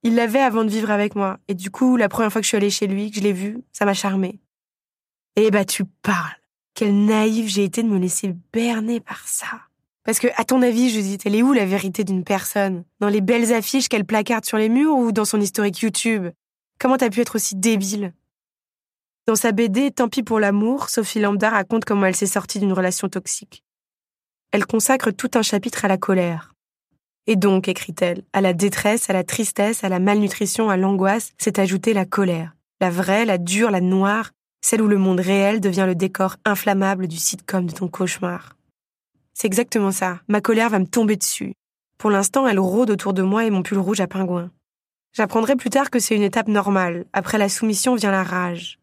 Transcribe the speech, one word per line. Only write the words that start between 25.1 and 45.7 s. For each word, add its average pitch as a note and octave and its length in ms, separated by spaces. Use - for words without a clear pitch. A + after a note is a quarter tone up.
tout A#3+ 240
un A3+ 80
chapitre G#3 420
à G3+ 40
la F#3+ 100
colère. « F3 560
Et A3 100
donc », F#3+ 320
écrit-elle, « F3+ 540
à G3 80
la F#3+ 140
détresse, G3+ 560
à - 20
la F#3 120
tristesse, G#3+ 600
à F#3+ 60
la F3+ 80
malnutrition, G3+ 720
à F#3+ 80
l'angoisse, F#3+ 580
s'est - 240
ajoutée F#3+ 320
la F#3+ 140
colère. E3+ 500
La F#3 80
vraie, F#3+ 380
la G3 100
dure, F#3+ 340
la F#3 120
noire, F#3+ 480
celle A3 180
où G#3+ 80
le G3+ 80
monde F#3+ 240
réel G3 400
devient F#3+ 260
le F#3 80
décor F#3+ 420
inflammable G3 600
du E3 120
sitcom F#3 480
de E3 60
ton F3+ 160
cauchemar. » F3+ 680
C'est - 120
exactement G3+ 460
ça. F3+ 360
Ma G#3 120
colère A3+ 300
va G#3 80
me F#3 80
tomber G#3+ 300
dessus. - 360
Pour G#3+ 120
l'instant, G#3 380
elle G#3 100
rôde G3+ 320
autour G3 220
de F#3+ 100
moi G3+ 220
et A3 60
mon F#3+ 120
pull G3 160
rouge G3 220
à F3+ 60
pingouins. F3+ 440
J'apprendrai A3+ 420
plus B3 160